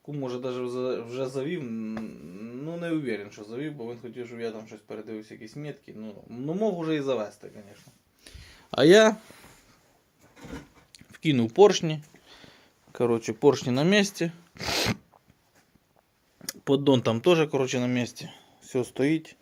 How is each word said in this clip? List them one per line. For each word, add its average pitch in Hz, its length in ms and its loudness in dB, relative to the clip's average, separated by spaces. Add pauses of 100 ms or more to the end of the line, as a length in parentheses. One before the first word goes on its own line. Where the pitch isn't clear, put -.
Кум, 147 180 -10
може, 127 200 -6
даже 127 220 -6
вже, 123 400 -4
вже 120 280 -6
завів. 143 320 -6
М, 110 1040 -10
ну, 170 120 -10
не 170 140 -6
уверен, 113 400 -4
що 113 120 -16
завів, 131 300 -10
бо 117 180 -10
він 117 100 -12
хотів, 120 260 -12
щоб 120 120 -14
я 117 120 -6
там 110 160 -14
щось 117 140 -18
передивився, 107 520 -12
якісь 110 220 -18
метки. 147 420 -14
Ну, 107 160 -14 (140)
ну, 131 260 -8
мог 196 260 0
уже 160 160 -2
і 147 60 -2
завести, 113 520 -4
звісно. 101 400 -20 (800)
А 131 140 4
я 214 300 10 (2000)
вкинув 123 400 0
поршні. 175 480 6 (920)
Коротше, 117 400 0
поршні 127 380 4
на 131 120 2
місці. 196 480 2 (2250)
Поддон 139 380 4
там 117 200 0
теж, 160 280 6
коротше, 131 300 0
на 123 80 0
місці. 123 420 -2 (320)
Все - 220 -4
стоїть. 156 580 -2